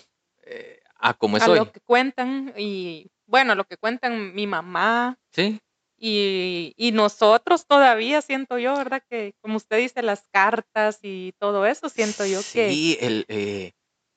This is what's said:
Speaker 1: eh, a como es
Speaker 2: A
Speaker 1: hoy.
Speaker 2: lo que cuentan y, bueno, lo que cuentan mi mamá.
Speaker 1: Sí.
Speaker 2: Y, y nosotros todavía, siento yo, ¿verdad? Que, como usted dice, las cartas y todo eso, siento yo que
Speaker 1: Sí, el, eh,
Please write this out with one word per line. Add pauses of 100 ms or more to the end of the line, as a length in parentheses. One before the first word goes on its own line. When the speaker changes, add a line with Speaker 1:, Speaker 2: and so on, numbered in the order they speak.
(420)
Speaker 1:
eh, (160)
a
como
es
Speaker 2:
A
Speaker 1:
hoy.
Speaker 2:
lo
que
cuentan
y, (180)
bueno,
lo
que
cuentan
mi
mamá. (140)
Speaker 1:
Sí. (400)
Speaker 2:
Y,
y
nosotros
todavía,
siento
yo,
¿verdad?
Que,
como
usted
dice,
las (100)
cartas
y
todo
eso,
siento
yo
que
Speaker 1:
Sí,
el,
eh, (440)